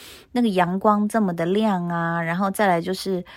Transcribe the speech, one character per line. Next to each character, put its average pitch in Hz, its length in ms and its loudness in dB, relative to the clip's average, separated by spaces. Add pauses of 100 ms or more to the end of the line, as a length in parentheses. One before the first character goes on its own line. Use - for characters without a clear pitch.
(320)
那 247 100 0
个 226 80 2
阳 180 280 2
光 208 300 2
这 220 140 0
么 180 120 0
的 170 120 -2
亮 190 420 0
啊？ 170 320 -2
然 165 160 -2
后 196 140 0
再 202 160 0
来 175 120 4
就 180 140 -2
是， 185 320 -4 (120)